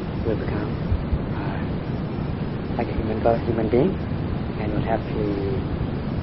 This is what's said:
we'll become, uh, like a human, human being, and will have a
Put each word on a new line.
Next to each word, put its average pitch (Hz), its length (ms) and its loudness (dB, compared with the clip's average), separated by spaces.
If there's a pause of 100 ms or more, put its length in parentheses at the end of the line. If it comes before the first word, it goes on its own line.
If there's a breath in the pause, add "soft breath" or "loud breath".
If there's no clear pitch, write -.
(260)
we'll 110 140 2
become, - 320 -2 (640)
uh, 147 240 -2 (1200)
like 120 100 0
a 120 60 -4
human, 110 260 0 (260)
human 113 240 2
being, 139 220 6 (680)
and - 140 0
will - 140 0
have 113 140 2
a 104 260 0 (960)